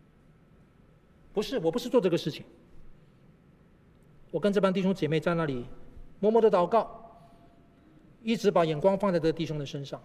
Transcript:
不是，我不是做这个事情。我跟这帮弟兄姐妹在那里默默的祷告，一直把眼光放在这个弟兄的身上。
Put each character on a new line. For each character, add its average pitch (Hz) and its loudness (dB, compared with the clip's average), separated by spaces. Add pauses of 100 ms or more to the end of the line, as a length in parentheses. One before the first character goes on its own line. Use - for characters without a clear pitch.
(1300)
不 208 -2
是， 220 -6
我 165 0
不 240 -2
是 240 -6
做 240 2
这 185 2
个 165 2
事 156 -4
情。 - -10 (1900)
我 160 -4
跟 202 2
这 196 0
帮 190 4
弟 190 0
兄 185 2
姐 156 -2
妹 151 0
在 170 0
那 165 0
里 127 -4 (520)
默 202 2
默 226 4
的 220 6
祷 175 4
告， 214 0 (1300)
一 226 0
直 196 0
把 175 4
眼 156 -2
光 196 2
放 196 0
在 170 0
这 151 0
个 160 2
弟 160 -6
兄 151 -6
的 143 -6
身 139 -10
上。 135 -12